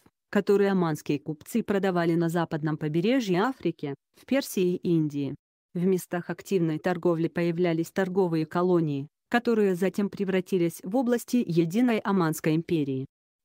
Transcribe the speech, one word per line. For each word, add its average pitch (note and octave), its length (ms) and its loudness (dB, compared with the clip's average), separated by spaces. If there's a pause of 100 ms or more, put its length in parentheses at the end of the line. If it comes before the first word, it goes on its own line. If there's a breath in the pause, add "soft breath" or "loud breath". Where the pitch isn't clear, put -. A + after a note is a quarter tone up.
(280)
которые G3+ 420 2
оманские D#3+ 480 0
купцы - 440 -6
продавали F3+ 520 0
на E3+ 120 0
западном D#3+ 480 -2
побережье F3+ 680 0
Африки, E3 520 -4 (240)
в - 60 -20
Персии G3 500 0
и - 140 -4
Индии. C#3+ 460 0 (380)
В F3 120 -2
местах F3+ 440 -2
активной E3 500 -2
торговли E3+ 500 0
появлялись E3+ 600 0
торговые F3+ 540 0
колонии, E3 640 0 (220)
которые A3 440 2
затем F#3+ 360 -2
превратились F#3 760 -2
в F#3+ 120 -6
области A#3+ 480 0
единой F3+ 540 2
Оманской E3+ 560 2
империи. C#3+ 540 -2 (380)